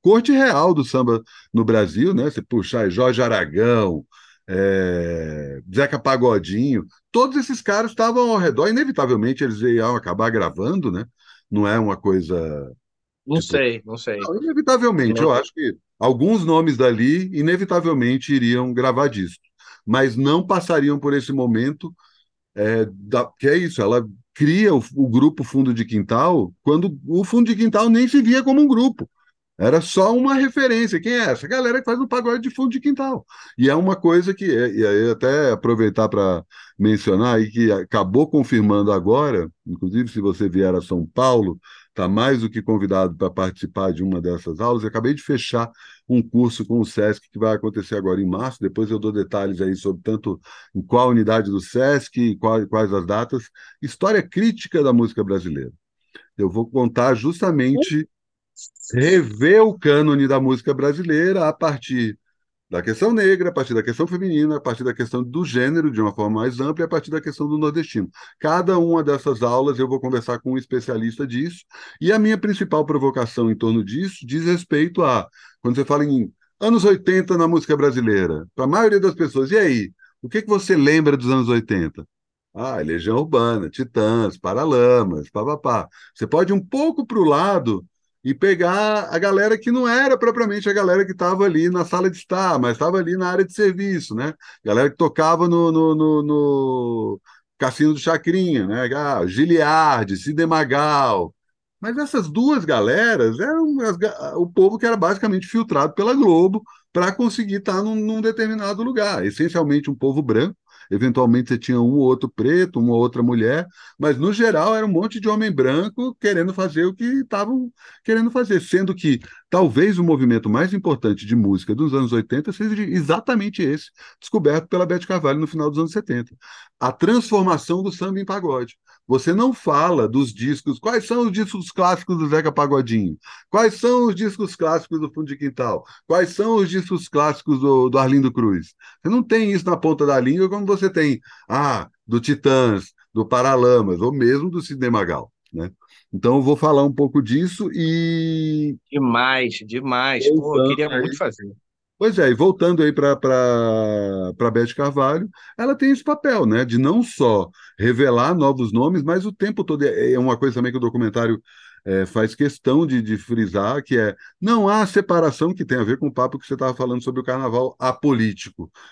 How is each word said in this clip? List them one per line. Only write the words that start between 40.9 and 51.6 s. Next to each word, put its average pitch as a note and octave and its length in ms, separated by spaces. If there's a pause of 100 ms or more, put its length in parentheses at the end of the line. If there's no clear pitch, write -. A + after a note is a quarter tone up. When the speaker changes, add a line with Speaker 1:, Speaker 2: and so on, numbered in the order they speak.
Speaker 1:
Paulo, A2 540 (340)
tá F#2 140
mais A#2 340
do A2+ 80
que G#2+ 140
convidado F#2+ 520
pra F#2 140
participar F#2 640
de E2+ 100
uma F#2+ 160
dessas E2+ 400
aulas. A#2 220
Eu G#2+ 80
acabei A#2 240
de C#3+ 80
fechar A#2+ 480 (400)
um B2 180
curso A#2+ 380
com A#2 140
o G#2+ 60
sesc G#2+ 460
que - 60
vai A2 180
acontecer G#2+ 400
agora F#2+ 240
em G2 80
março, A#2 320
depois G2+ 300
eu A2 80
dou G#2+ 140
detalhes G2 500
aí F#2+ 140
sobre F2+ 260
tanto G#2+ 400 (320)
em F#2 80
qual B2 280
unidade A2 420
do F#2+ 100